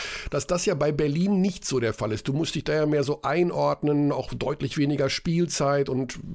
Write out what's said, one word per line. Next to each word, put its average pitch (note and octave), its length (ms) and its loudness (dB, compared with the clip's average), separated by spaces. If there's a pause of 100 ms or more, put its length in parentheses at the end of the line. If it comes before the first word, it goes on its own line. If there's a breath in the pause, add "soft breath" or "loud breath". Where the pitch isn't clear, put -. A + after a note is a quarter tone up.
(320 loud breath)
dass D3 160 -2
das F3 180 0
ja G3 80 2
bei D3+ 200 0
Berlin D#3+ 480 2
nicht F#3+ 240 -2
so C3 140 0
der A2+ 140 0
Fall A2 200 -4
ist. G#2+ 140 -4
Du C3+ 60 0
musst D#3+ 220 -2
dich - 80 -4
da D3+ 100 -2
ja D#3 120 2
mehr D3+ 180 2
so C#3+ 180 -4
einordnen, D3 920 2
auch B2+ 200 -4
deutlich C3 440 -2
weniger C#3+ 320 2
Spielzeit C#3+ 800 2
und B2+ 280 -2 (180)